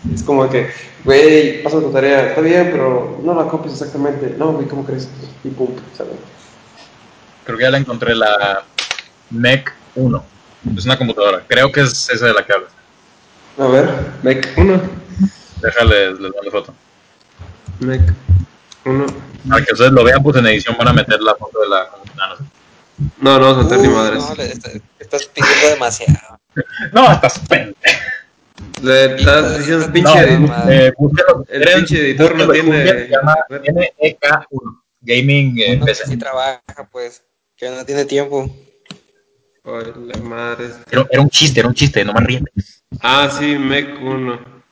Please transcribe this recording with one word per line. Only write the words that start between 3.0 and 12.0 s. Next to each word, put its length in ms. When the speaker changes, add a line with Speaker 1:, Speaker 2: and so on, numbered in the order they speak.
Speaker 1:
no 140
la 140
copies 240
exactamente". 640
"No, 160
güey, 140
¿cómo 180
crees?". 240
Y 60
pum, 180
sale. 140
Speaker 2:
Creo 120
que 60
ya 80
la 80
encontré, 360
la 480
mec 440
uno. 280
Es 80
una 120
computadora. 500
Creo 240
que 100
es 280